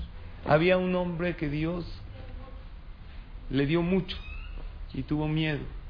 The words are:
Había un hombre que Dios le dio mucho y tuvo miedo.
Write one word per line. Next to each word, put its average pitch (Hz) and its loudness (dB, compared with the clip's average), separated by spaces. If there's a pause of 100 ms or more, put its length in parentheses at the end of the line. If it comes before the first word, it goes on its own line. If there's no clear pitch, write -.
(480)
Había 170 8
un 185 4
hombre 175 0
que 151 0
Dios 160 0 (1600)
le 135 4
dio 165 4
mucho 180 2 (760)
y 135 -2
tuvo 151 0
miedo. 156 2 (300)